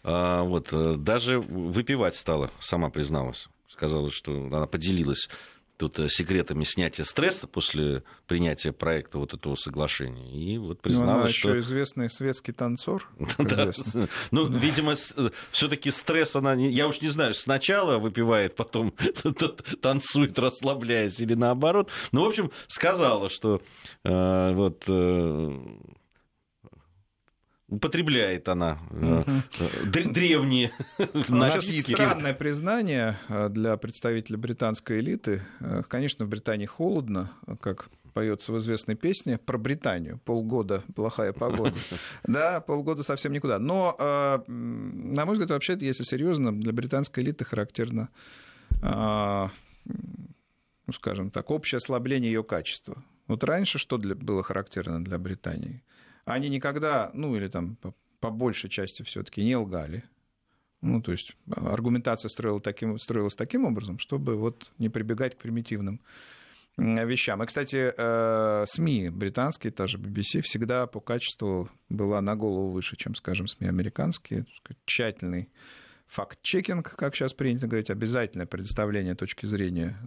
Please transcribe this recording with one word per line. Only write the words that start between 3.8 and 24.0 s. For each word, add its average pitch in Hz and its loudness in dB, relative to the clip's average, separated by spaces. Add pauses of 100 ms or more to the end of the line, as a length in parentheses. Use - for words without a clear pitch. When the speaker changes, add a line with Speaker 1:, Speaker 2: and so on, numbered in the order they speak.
Speaker 1:
что 69 -6
она 76 0
поделилась 82 0 (480)
тут, - -4
э, 76 0
секретами 82 0
снятия 78 0
стресса 180 0
после 73 0 (240)
принятия 82 0
проекта 78 -2
вот 71 -4
этого 69 -4
соглашения. 67 -4
И 82 -4
вот 107 -6
Speaker 2:
Ну, 85 -6
она - -12 (420)
Speaker 1:
призналась, 117 4
Speaker 2:
еще - 2
Speaker 1:
что 123 4
Speaker 2:
известный 127 -2
светский 131 -4
танцор, 123 -4
Speaker 1:
<laughs> 73 -4
Да. 107 2
Speaker 2:
известный. 107 -2 (240)
Speaker 1:
Ну, 151 4
Speaker 2:
Да. 127 0
Speaker 1:
видимо, 147 2
с-, - -8
э, 127 2 (220)
все-таки 143 0
стресс 160 2
она... 135 4
Не... 131 4
я 143 4
уж 147 -2
не 156 -2
знаю, 143 2
сначала 143 2
выпивает, 110 4
потом 113 0
<laughs> - 0
танцует, 135 2
расслабляясь, 117 2
или 117 2
наоборот. 135 4 (220)
Ну, 143 4
в 214 6
общем, 208 0 (160)
сказала, 135 2
что, 104 0 (420)